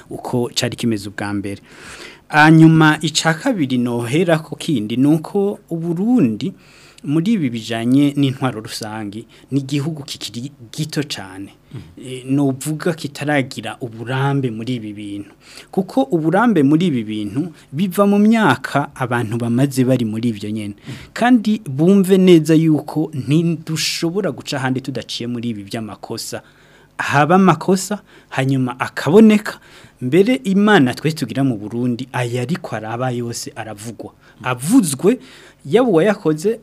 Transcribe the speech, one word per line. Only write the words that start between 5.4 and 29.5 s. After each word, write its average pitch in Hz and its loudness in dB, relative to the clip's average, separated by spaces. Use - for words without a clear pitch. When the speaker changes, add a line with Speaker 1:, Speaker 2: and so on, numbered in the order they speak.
Speaker 1:
Uburundi 170 -2
Muri 165 0
ibi 160 0
bijanye 117 0
n'intwaro 131 -2
rusangi, 107 -12
ni 139 -2
igihugu 143 -6
kikiri 117 -12
gito 156 -6
cane. 98 -12
Speaker 2:
Mhm. 113 -14
Speaker 1:
E, 127 -14
novuga 143 -2
kitaragira 135 -6
uburambe 131 -4
muri 113 -6
ibi 107 -10
bintu. 101 -12
Kuko 190 -2
uburambe 180 2
muri 156 4
ibi 127 0
bintu 107 -6
biva 190 2
mu 202 4
myaka 208 2
abantu 120 -4
bamaze 120 0
bari 127 2
muri 113 -4
ivyo 104 -6
nyene. 107 -8
Speaker 2:
Mhm. - -18
Speaker 1:
Kandi 220 2
bumve 180 4
neza 170 6
yuko 156 2
ntidushobora 165 -2
guca - -10
ahandi 127 -2
tudaciye 120 -10
muri 120 -6
ibi 104 -8
vy'amakosa. 107 -12
Haba 147 2
amakosa, 190 2
hanyuma 131 -2
akaboneka. 208 4